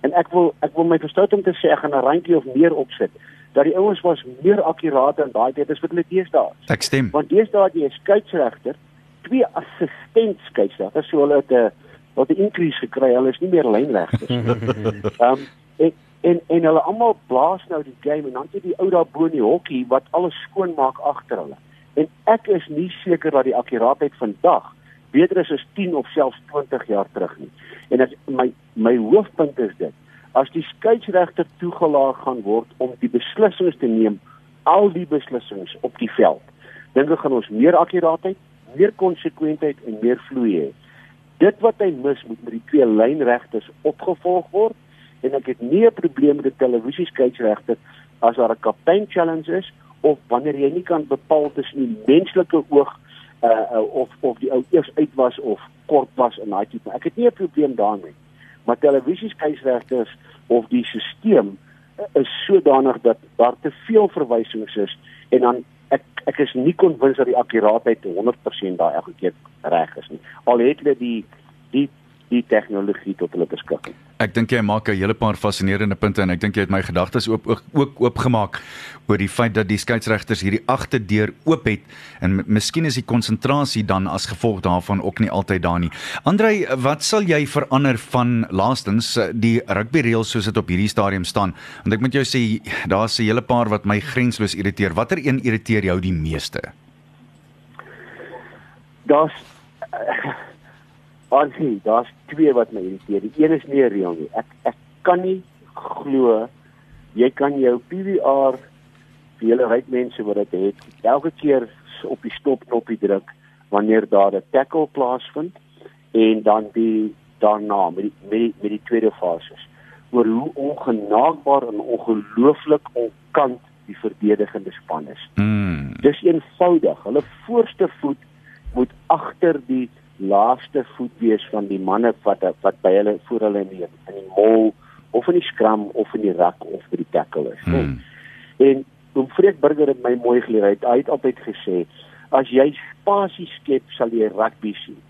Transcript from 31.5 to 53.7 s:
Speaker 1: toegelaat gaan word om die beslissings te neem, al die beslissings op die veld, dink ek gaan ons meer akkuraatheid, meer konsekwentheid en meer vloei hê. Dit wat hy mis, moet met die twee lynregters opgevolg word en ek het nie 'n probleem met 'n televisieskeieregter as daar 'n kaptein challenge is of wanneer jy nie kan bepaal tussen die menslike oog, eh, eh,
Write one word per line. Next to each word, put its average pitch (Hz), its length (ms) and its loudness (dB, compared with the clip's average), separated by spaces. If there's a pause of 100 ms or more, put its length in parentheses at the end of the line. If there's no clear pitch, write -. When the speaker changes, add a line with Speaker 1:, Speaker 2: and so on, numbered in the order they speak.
Speaker 1:
toegelaat 147 580 0
gaan 123 260 -6
word 107 240 -2 (100)
om 127 140 -4 (100)
die 123 80 -2
beslissings 180 680 0
te 139 80 -2
neem, 110 340 2 (440)
al 190 280 4
die 175 140 -6
beslissings 131 760 -8
op - 180 -8
die 226 120 -6
veld, - 320 2 (500)
dink 143 180 2
ek 160 80 0
gaan 143 140 -2
ons 120 160 -2
meer 131 280 4
akkuraatheid, 170 600 0 (380)
meer 196 220 2
konsekwentheid 156 800 -4 (100)
en 110 160 -10
meer 120 260 0
vloei 107 380 -2
hê. 67 60 -10 (640)
Dit 202 220 4
wat 220 180 2
hy 202 120 0
mis, 135 360 -4
moet 113 180 -12
met - 80 -12
die 113 140 -10
twee 139 200 4
lynregters 120 840 0 (120)
opgevolg 180 680 -4
word 220 240 0 (480)
en 131 120 -2
ek 135 120 -4
het 127 160 -8
nie 170 240 4
'n 226 80 4
probleem 147 420 2
met 135 100 -4
'n 131 120 -4
televisieskeieregter 123 1160 -2 (440)
as 117 160 2
daar 117 140 2
'n 113 100 -2
kaptein 175 480 0
challenge 165 480 -2
is 190 160 -8 (300)
of 147 160 2 (100)
wanneer 139 260 -2
jy 139 180 0
nie 180 100 -4
kan 160 240 -2
bepaal 147 480 0
tussen 139 240 -6
die 120 180 -2 (100)
menslike 165 640 2
oog, 143 320 2 (400)
eh, 117 100 2
eh, 110 440 0